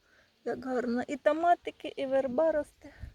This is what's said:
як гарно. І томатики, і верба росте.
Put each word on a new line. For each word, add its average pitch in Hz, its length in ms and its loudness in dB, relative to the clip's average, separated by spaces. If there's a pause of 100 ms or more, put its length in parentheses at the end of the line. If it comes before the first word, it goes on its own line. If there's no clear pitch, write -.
(440)
як 247 200 -6
гарно. 247 440 -2
І 285 80 -4
томатики, 311 800 2
і 277 100 -4
верба 269 460 2
росте. 294 380 -6 (240)